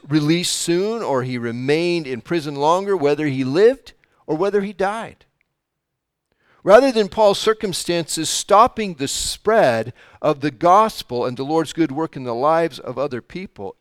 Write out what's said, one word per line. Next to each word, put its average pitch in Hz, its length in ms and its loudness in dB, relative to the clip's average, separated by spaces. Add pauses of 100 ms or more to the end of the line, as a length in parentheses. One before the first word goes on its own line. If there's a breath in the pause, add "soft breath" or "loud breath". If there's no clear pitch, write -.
released 156 460 0
soon 202 480 -2
or 127 200 0
he 127 160 -4
remained 147 680 -2
in 127 140 -8
prison 151 360 -6
longer, 185 400 0
whether 147 300 0
he 131 180 -2
lived 202 480 2 (340)
or 151 100 -4
whether 196 260 0
he 202 100 -6
died. 196 520 -6 (1400)
Rather 247 260 8
than 214 180 0
Paul's 208 300 2
circumstances 170 920 -2
stopping 208 640 2
the 135 120 -6
spread 127 840 0 (280 soft breath)
of 147 200 0
the 147 100 -2
gospel 175 760 0
and 123 120 -4
the 135 80 -6
Lord's 156 280 -2
good 156 200 -2
work 156 240 -6
in 131 80 -12
the 120 100 -6
lives 156 460 0
of 123 180 -12
other 127 240 -6
people, - 580 -14